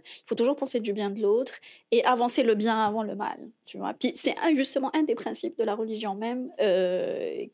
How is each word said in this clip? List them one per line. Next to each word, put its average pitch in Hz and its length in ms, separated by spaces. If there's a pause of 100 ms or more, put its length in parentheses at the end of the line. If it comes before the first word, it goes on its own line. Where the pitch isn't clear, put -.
il - 220
faut - 80
toujours 247 220
penser 269 220
du 214 140
bien 202 160
de 208 140
l'autre 220 320 (360)
et 233 140
avancer 240 380
le 226 120
bien 220 240
avant 220 240
le 202 140
mal, - 220 (260)
tu - 140
vois. 190 160
Puis - 200
c'est - 280
un, 330 120
justement 269 400
un 311 100
des 254 100
principes 233 420
de 226 80
la 214 100
religion 220 400
même, 240 460
euh, 180 920